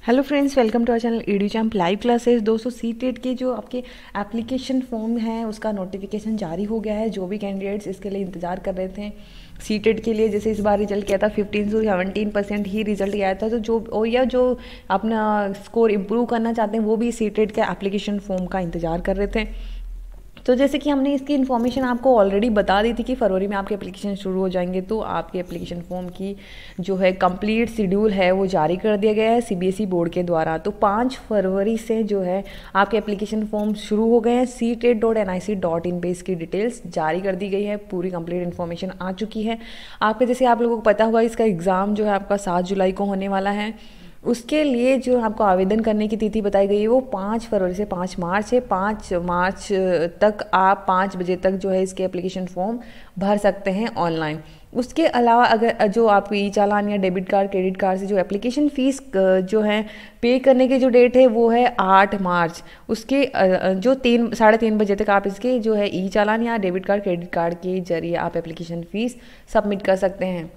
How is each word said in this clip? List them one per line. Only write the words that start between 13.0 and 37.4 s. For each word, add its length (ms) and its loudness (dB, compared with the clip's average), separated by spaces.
गया 180 0
था। 160 -4
तो 100 -2
जो, 340 -2
और 140 0
या 160 2
जो 340 2
अपना 640 0
स्कोर 380 0
इम्प्रूव 340 0
करना 280 -2
चाहते 240 -2
हैं, 60 0
वो 120 2
भी 160 0
सीटेट 400 0
के 100 -2
एप्लीकेशन 580 -2
फॉर्म 260 -4
का 140 -4
इंतज़ार 420 -4
कर 140 -2
रहे 120 -2
थे। 440 -6
तो 100 4
जैसे 220 2
कि 120 -2
हमने 240 2
इसकी 200 -2
इन्फॉर्मेशन 480 0
आपको 420 4
already 260 2
बता 340 2
दी 100 0
थी 100 -4
कि 120 -2
फरवरी 320 0
में 100 -4
आपके 180 -4
एप्लीकेशन 400 -8
शुरू 240 -4
हो 100 0
जाएंगे, 320 -2
तो 180 -4
आपके 400 -6
एप्लीकेशन 400 -10
फॉर्म 280 -8
की 300 -8
जो 160 -2
है 160 4
कंप्लीट 580 0
शेड्यूल 420 0
है, 200 2
वो 160 2
जारी 300 2
कर 200 0
दिया 160 2
गया 180 2
है। 100 4
सीबीएसई 440 -2
बोर्ड 260 0
के 120 -2
द्वारा 340 0
तो 140 -4
पाँच 440 0
फरवरी 640 0
से 260 -2
जो 180 0
है 220 -2
आपके 220 2
एप्लीकेशन 480 -4
फॉर्म 280 -2
शुरू 360 0
हो 100 6
गए 120 0
हैं। 140 2
सीटेट 520 0
डॉट 200 2
एन 120 -2
आई 100 -2
सी 160 -4
डॉट 320 -2
इन 120 -4
पे 100 -4
इसकी 260 -4
डिटेल्स 520 -4
जारी 340 -2
कर 140 -2
दी 140 -6